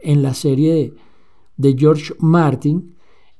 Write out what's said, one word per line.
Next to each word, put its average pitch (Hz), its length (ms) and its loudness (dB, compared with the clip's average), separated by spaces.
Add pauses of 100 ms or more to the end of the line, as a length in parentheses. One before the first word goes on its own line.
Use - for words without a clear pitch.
en 143 220 0
la 135 120 -2
serie 151 400 0
de, 139 200 -4 (640)
de 135 220 2
George 151 420 0
Martin, 160 760 0 (440)